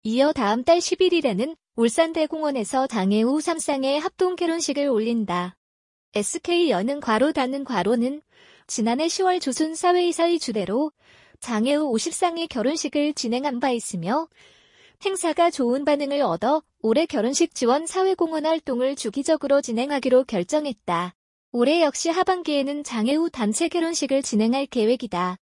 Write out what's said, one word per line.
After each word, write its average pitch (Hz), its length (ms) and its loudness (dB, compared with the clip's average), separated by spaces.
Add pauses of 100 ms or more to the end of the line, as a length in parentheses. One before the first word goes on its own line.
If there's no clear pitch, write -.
이어 254 320 2
다음 233 300 0
달 339 180 6
십일 359 320 2
일에는 294 420 0 (200)
울산 320 380 2
대공원에서 294 760 -2
장애 208 340 2
후 262 200 2
삼 330 180 -2
쌍의 277 400 -2
합동 370 360 -2
결혼식을 330 520 -2
올린다. 214 680 0 (600)
에스케이 339 560 0
여는 226 280 0
괄호 247 320 2
닫는 269 320 -2
괄호는 247 600 -2 (420)
지난해 240 420 -2
시월 359 320 0
조선 311 360 -2
사회이사의 349 640 2
주대로 220 520 -2 (500)
장애 240 340 0
후 302 140 0
오십 226 220 -2
쌍의 330 360 -2
결혼식을 294 680 -2
진행한 247 460 -4
바 269 100 0
있으며 233 580 -2 (800)
행사가 349 460 2
좋은 269 340 -2
반응을 285 360 0
얻어 226 420 0 (180)
올해 226 240 2
결혼식 277 480 0
지원 254 320 2
사회공헌 330 600 0
활동을 277 480 0
주기적으로 277 680 0
진행하기로 254 640 2
결정했다. 185 880 -2 (380)
올해 277 300 2
역시 311 280 0
하반기에는 311 720 0
장애 233 320 0
후 330 140 0
단체 247 400 0
결혼식을 320 540 0
진행할 233 420 2
계획이다. 214 800 0